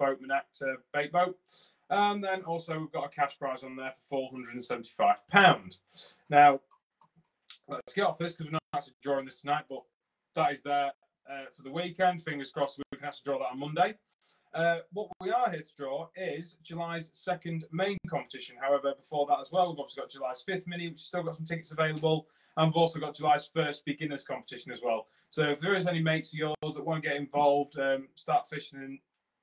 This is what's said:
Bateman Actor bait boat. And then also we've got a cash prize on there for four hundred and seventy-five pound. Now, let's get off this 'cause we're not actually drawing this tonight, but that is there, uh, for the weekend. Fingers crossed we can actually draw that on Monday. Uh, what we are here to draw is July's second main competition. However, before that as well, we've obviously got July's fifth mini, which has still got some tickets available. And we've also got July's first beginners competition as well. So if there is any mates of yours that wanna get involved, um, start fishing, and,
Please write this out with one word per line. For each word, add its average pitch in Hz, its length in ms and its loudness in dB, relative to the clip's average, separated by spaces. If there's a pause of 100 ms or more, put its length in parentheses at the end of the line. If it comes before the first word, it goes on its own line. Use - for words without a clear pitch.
Bateman 135 320 0
Actor 135 500 -4 (100)
bait 147 200 -2
boat. 180 260 2 (500)
And 202 360 2
then 190 180 -2
also 165 380 -4
we've - 100 -8
got 143 140 -4
a 139 60 -8
cash 143 280 -2
prize 131 240 -6
on 131 140 -14
there 131 160 -10
for - 160 -20
four 131 220 -2
hundred 123 240 -12
and 123 100 -8
seventy-five - 640 2
pound. - 480 6 (520)
Now, 143 320 10 (1080)
let's - 260 -10
get 196 120 2
off 170 120 0
this 165 160 -4
'cause 156 120 -10
we're 147 60 -8
not 160 100 -2 (120)
actually 143 280 -6
drawing 135 240 -2
this - 160 -18
tonight, 147 260 -2
but 135 140 -10 (520)
that 151 180 2
is 135 100 -10
there, 143 300 0 (360)
uh, 135 160 -12 (100)
for 131 80 -20
the 135 80 -12
weekend. 175 520 0
Fingers 143 280 -6
crossed 139 280 -2
we - 180 -10
can 147 100 -10
actually - 180 -10
draw 139 140 0
that - 140 -4
on 131 60 -10
Monday. 165 400 0 (560)
Uh, 165 260 2 (120)
what 208 160 -6 (120)
we 190 100 -4
are 233 200 2
here 156 120 -8
to - 120 -20
draw 143 420 -6
is 170 460 -8
July's 165 500 -8
second 165 580 -6
main 190 280 -2 (100)
competition. - 480 -8
However, 139 380 0
before 147 320 -2
that 143 120 2
as 135 140 -10
well, 180 180 4
we've 147 80 -8
obviously 135 220 -10
got - 100 -10
July's 131 320 -8
fifth 180 240 -6
mini, 175 220 -6
which - 120 -14
has - 60 -14
still 180 160 -4
got 165 140 -6
some 160 80 -8
tickets 165 280 -8
available. 156 560 0 (280)
And 160 120 6
we've 160 80 2
also 165 220 4
got 147 160 -6
July's 147 320 2
first 147 380 -2
beginners 147 400 -6
competition 123 480 -10
as 117 100 -12
well. 113 260 0 (220)
So 151 200 2
if 143 100 0
there 190 140 2
is 180 120 2
any 170 140 0
mates 160 320 0
of 156 60 -8
yours 151 360 -4
that 147 100 -8
wanna 160 180 -2
get 147 140 -2
involved, 143 600 2
um, 135 360 0
start - 340 0
fishing, 143 300 -12
and, 135 200 -12 (440)